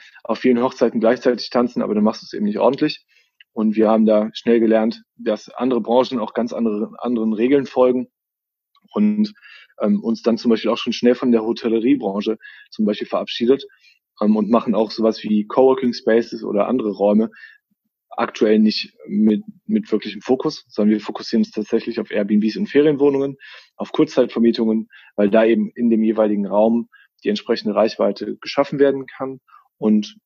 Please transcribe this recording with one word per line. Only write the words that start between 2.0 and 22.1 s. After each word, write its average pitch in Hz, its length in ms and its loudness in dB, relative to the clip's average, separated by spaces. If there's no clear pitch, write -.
machst 110 200 0
du's - 100 -20
eben 104 120 -4
nicht 104 140 -4
ordentlich. 139 460 0
Und 107 220 -2
wir 107 140 4
haben 110 160 4
da 107 280 2
schnell 117 260 2
gelernt, 110 420 2
dass 113 340 -6
andere 123 320 -2
Branchen 120 380 0
auch 107 140 -8
ganz 117 200 -4
andere, 110 460 -4
anderen 110 340 -2
Regeln 127 320 2
folgen 127 420 0
und, 208 420 0
ähm, 104 220 0
uns 113 180 -2
dann 113 160 0
zum 117 120 -2
Beispiel 110 220 2
auch 120 60 -2
schon 120 160 -6
schnell 120 220 2
von 127 160 0
der 113 120 2
Hotelleriebranche 110 920 -2
zum - 160 -4
Beispiel 104 220 -2
verabschiedet, 117 580 -2
ähm, 107 140 2
und 107 140 0
machen 110 260 2
auch 107 160 0
sowas 110 320 -2
wie 107 240 0
Coworking 131 460 2
Spaces 117 500 -2
oder 104 240 -2
andere 113 240 -2
Räume, 104 400 2
aktuell 110 480 0
nicht - 360 0
mit, 107 360 2
mit 107 260 -4
wirklichem 104 300 -4
Fokus, - 460 -4
sondern 107 260 2
wir 104 80 -2
fokussieren - 400 -4
uns 107 100 -2
tatsächlich 113 480 -4
auf 104 120 -8